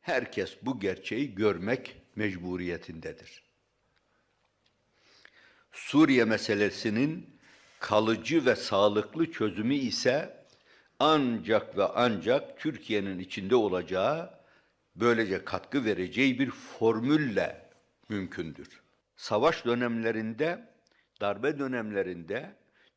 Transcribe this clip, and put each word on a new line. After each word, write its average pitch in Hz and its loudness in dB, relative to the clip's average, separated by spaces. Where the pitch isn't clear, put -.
Herkes 123 -2
bu 123 -4
gerçeği 107 -4
görmek 101 -2
mecburiyetindedir. 87 -8
Suriye 135 6
meselesinin 110 0
kalıcı 110 2
ve 113 6
sağlıklı 107 2
çözümü 107 -2
ise 131 -2
ancak 120 2
ve 98 4
ancak 113 0
Türkiye'nin 104 -4
içinde 98 0
olacağı, 101 0
böylece 107 2
katkı 123 -4
vereceği 107 0
bir 131 0
formülle 113 0
mümkündür. 90 -8
Savaş 131 0
dönemlerinde, 117 -2
darbe 107 -2
dönemlerinde 107 -4